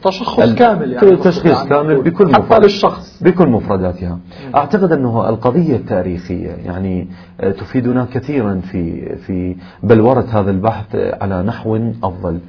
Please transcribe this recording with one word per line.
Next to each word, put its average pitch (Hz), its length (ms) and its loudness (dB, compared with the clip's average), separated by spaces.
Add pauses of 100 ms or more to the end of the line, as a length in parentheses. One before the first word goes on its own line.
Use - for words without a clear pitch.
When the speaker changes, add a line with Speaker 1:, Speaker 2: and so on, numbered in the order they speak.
Speaker 1:
تشخص 190 360 -2
Speaker 2:
ال-، 226 140 4
Speaker 1:
كامل، 196 380 2
يعني 190 240 6
Speaker 2:
تشخيص 170 400 2
Speaker 1:
يعني - 120 -4
Speaker 2:
كامل 147 240 2
Speaker 1:
نقول 139 180 2
Speaker 2:
بكل 175 240 2
Speaker 1:
حتى 208 80 4
Speaker 2:
مفرد-، 220 200 4
Speaker 1:
للشخص. - 600 0
Speaker 2:
بكل 175 260 4
مفرداتها. 92 600 -2
Speaker 1:
مم. 127 460 -10
Speaker 2:
أعتقد 175 360 2
أنه 117 360 0
القضية 127 480 0
التاريخية، 87 760 -4
يعني، 90 580 -6 (320)
آه، 98 100 0
تفيدنا 123 640 -2
كثيرا 113 460 -2 (100)
في، - 460 -6
في 90 400 -6 (260)
بلورة 113 480 4
هذا 101 200 0
البحث، 104 440 -2
آه، 95 280 -4
على 95 200 -4
نحو 110 340 -4 (260)
أفضل. 90 360 -4 (100)